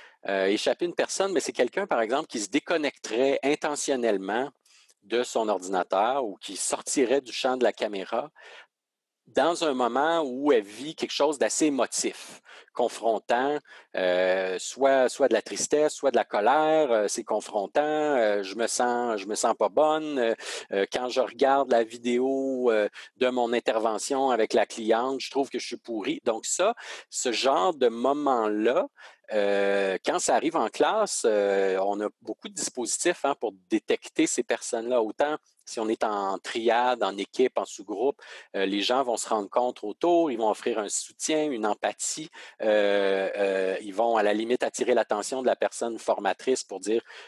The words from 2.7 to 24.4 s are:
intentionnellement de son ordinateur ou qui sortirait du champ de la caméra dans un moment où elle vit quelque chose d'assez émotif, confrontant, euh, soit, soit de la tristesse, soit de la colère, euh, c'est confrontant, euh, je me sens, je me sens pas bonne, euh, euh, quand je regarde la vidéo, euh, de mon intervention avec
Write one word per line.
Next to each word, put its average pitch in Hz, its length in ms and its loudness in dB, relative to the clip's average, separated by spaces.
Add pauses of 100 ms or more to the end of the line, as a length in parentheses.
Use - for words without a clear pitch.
intentionnellement 131 1080 0 (520)
de 110 200 -2
son 113 280 -2
ordinateur 98 760 0
ou 101 140 -8
qui 98 180 -14
sortirait 131 640 0
du 123 140 -6
champ 131 240 -2
de 123 80 -2
la 101 80 2
caméra 113 580 -6 (960)
dans 160 380 0
un 139 80 2
moment 135 520 2
où 135 280 0
elle 110 100 4
vit 113 320 -12
quelque - 160 -6
chose 147 280 0
d'assez 120 260 2
émotif, - 760 -2 (320)
confrontant, 120 840 0 (400)
euh, 92 600 2
soit, 131 500 2
soit 135 180 2
de 113 60 0
la 104 80 4
tristesse, 147 520 0
soit 139 180 0
de 120 60 2
la 107 80 2
colère, 151 680 2
euh, 107 180 4
c'est - 140 -6
confrontant, 104 580 -2
euh, 143 600 2
je 95 120 -10
me 113 120 0
sens, 120 520 0
je 95 60 -10
me 107 100 -6
sens 113 220 0
pas 104 120 4
bonne, 151 500 0
euh, 113 160 2 (360)
euh, 98 200 2
quand 127 180 -4
je 120 100 -2
regarde 131 500 2
la 117 140 4
vidéo, 123 880 0
euh, 107 160 4 (300)
de 127 100 2
mon 123 240 0
intervention 117 800 0
avec 110 240 2